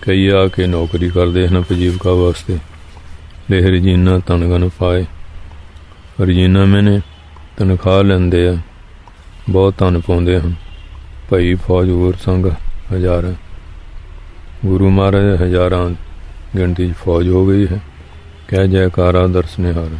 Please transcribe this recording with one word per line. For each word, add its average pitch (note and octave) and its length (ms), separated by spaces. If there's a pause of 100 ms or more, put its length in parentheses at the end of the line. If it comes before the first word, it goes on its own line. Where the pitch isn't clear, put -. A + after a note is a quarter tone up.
ਕਈ F#2+ 260
ਆ F#2+ 200
ਕੇ F#2 200
ਨੌਕਰੀ E2+ 420
ਕਰਦੇ F2+ 380
ਹਨ F#2 100
ਉਪਜੀਵਕਾ F2+ 560
ਵਾਸਤੇ। F2 440 (920)
"ਦੇਹ F#2 160
ਰਜੀਨਾ F#2 520
ਤਨ F2 300
ਗਨ F2+ 200 (100)
ਪਾਏ।" F2+ 260 (1160)
ਰਜੀਨਾ F#2 440
ਮੈਨੇ G2+ 340 (580)
ਤਨਖਾਹ F#2+ 460
ਲੈਂਦੇ F2+ 440
ਆ, F2+ 100 (920)
ਬਹੁਤ F#2+ 280
ਧਨ F2+ 220
ਪਾਉਂਦੇ F2 400
ਹਨ। E2+ 160 (760)
ਭਈ F2+ 260
ਫੌਜ F2+ 340
ਹੋਰ F2+ 260
ਸੰਗ F#2 300 (480)
ਹਜ਼ਾਰਾਂ। F2+ 400 (1300)
ਗੁਰੂ F#2+ 240
ਮਹਾਰਾਜ G2 520
ਹਜ਼ਾਰਾਂ F2+ 480 (680)
ਗਿਣਤੀ F2+ 320
'ਚ E2 60
ਫੌਜ F2 340
ਹੋ F#2 180
ਗਈ G2 200
ਹੈ। G2 140 (680)
ਕਹਿ F#2+ 200
ਜੈਕਾਰਾ F2+ 600
ਦਰਸ F2+ 320
ਨਿਹਾਰ। E2+ 300 (100)